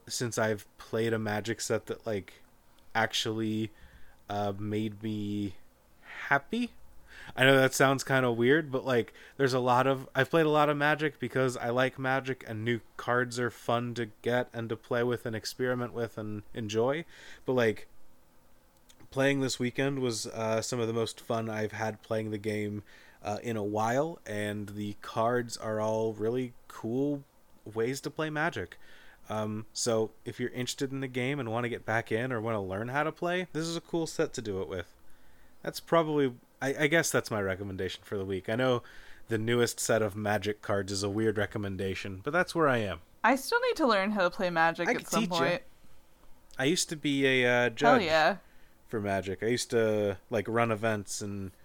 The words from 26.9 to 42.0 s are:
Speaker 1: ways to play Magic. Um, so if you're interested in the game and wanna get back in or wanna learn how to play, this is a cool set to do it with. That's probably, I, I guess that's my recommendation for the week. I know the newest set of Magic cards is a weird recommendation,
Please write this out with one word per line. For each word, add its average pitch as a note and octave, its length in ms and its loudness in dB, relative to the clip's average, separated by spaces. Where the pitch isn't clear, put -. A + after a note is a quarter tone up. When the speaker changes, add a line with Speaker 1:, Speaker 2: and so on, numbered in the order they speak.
Speaker 1:
ways A2+ 360 -2
to D3+ 100 -8
play D#3 180 -4
Magic. D3+ 480 -4
Um, G#2+ 460 -4
so A2+ 380 0
if A#2+ 140 -8
you're B2 120 -4
interested B2+ 400 -4
in C3+ 80 -6
the C3+ 80 -4
game B2+ 320 -2
and A#2 120 -4
wanna A#2+ 180 -2
get - 180 -8
back A2+ 240 0
in A#2 200 0
or A#2+ 80 -2
wanna A2 220 -2
learn G2 280 -4
how C#3+ 140 0
to D#3 80 -2
play, F3 400 -4
this D#3 140 -4
is E3 100 -6
a E3+ 60 -6
cool E3 240 -4
set D#3 280 -2
to B2 100 -6
do G2 180 -4
it F2+ 60 -6
with. F2+ 260 -8
That's - 160 -8
probably, D3+ 540 2
I, C3+ 200 -2
I D#3 60 6
guess D#3+ 220 4
that's - 220 0
my G#2+ 100 0
recommendation F#2+ 640 -4
for - 120 -8
the G2 100 -2
week. F#2+ 220 -4
I A2+ 80 0
know B2+ 280 2
the A2+ 120 0
newest A#2 400 2
set A2+ 240 2
of G2+ 120 -2
Magic G#2 460 0
cards G2+ 300 0
is G2 100 -2
a G2+ 80 0
weird G#2+ 300 2
recommendation, G2 840 -4